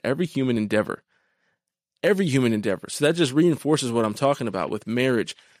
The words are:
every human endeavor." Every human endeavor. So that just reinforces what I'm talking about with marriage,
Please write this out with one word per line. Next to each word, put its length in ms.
every 220
human 320
endeavor." 440
Every 240
human 280
endeavor. 340
So 160
that 100
just 180
reinforces 600
what 140
I'm 80
talking 340
about 220
with 160
marriage, 500